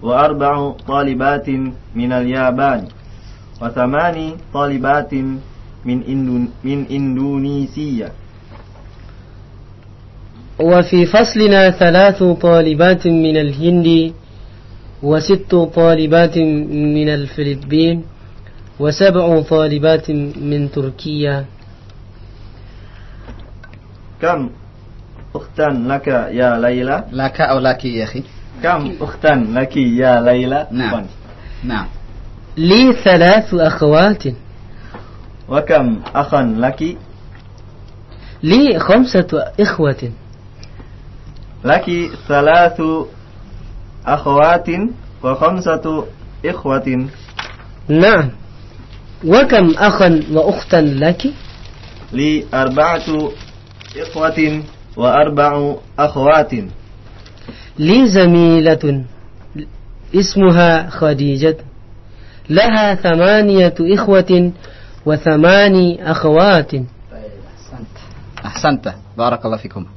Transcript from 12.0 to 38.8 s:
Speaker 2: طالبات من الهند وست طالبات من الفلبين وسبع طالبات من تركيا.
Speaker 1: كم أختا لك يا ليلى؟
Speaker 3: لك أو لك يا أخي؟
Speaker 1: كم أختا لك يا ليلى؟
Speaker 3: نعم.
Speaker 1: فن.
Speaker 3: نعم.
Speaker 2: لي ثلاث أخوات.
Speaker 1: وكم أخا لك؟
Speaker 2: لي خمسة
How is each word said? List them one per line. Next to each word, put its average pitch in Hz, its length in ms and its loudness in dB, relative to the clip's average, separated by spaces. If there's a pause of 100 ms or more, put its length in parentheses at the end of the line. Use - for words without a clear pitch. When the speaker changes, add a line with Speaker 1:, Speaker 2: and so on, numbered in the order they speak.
Speaker 2:
طالبات 170 840 2
من 160 300 2
الهند 165 760 2 (920)
وست 156 520 0 (200)
طالبات 165 640 2 (320)
من 151 400 0
الفلبين 147 960 -2 (760)
وسبع 170 640 2
طالبات 156 680 0 (300)
من 143 300 -4
تركيا. 143 720 -6 (2750)
Speaker 1:
كم 151 280 -4 (880)
أختا - 340 -4 (180)
لك 139 200 -4
يا 120 520 -2
ليلى؟ 127 520 -2
Speaker 3:
لك 131 300 -6
أو 135 180 0
لك 127 260 -2
يا 117 180 -4
أخي؟ 113 200 -10 (400)
Speaker 1:
كم 160 380 -2
أختا 143 480 0
لك 131 280 -4
يا 123 440 2
ليلى؟ 127 500 0
Speaker 3:
نعم. 117 200 -4
Speaker 1:
فن. 104 140 -6 (580)
Speaker 3:
نعم. 113 240 -8 (680)
Speaker 2:
لي 214 360 4
ثلاث 190 600 4
أخوات. 165 680 2 (1300)
Speaker 1:
وكم 131 520 0 (140)
أخا 139 260 0 (160)
لك؟ 147 400 -4 (1500)
Speaker 2:
لي 214 360 4
خمسة 185 800 2